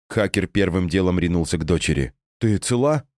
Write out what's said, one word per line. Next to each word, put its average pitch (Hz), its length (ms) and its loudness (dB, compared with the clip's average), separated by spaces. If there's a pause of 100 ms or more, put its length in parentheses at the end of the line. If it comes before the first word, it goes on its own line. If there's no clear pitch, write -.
Хакер 98 380 0
первым 92 420 0
делом 90 300 2
ринулся 85 380 0
к 80 80 -4
дочери. 76 480 0 (260)
«Ты 107 180 2
цела?» — 139 460 0 (140)